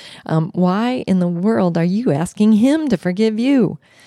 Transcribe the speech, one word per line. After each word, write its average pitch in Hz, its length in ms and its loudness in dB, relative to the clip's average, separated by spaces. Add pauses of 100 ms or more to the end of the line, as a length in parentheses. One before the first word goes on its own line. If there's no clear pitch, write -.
(260)
um, 160 280 -2
"why 208 520 -2
in 185 140 0
the 175 80 0
world 180 500 0
are 165 60 0
you 202 280 0
asking 170 400 0
him 277 360 2
to 202 100 0
forgive 214 400 -2
you?" 247 400 0 (280)